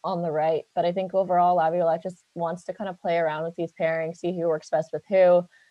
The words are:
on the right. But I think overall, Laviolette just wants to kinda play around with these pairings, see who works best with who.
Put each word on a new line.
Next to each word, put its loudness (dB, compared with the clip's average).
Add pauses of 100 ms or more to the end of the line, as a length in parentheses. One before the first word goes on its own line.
on -4
the -4
right. -2 (100)
But 0
I 0
think -6
overall, 2
Laviolette 0
just -12 (100)
wants -6
to -10
kinda -8
play -2
around -2
with -8
these -6
pairings, -4
see -4
who -2
works -2
best -2
with -8
who. 6 (240)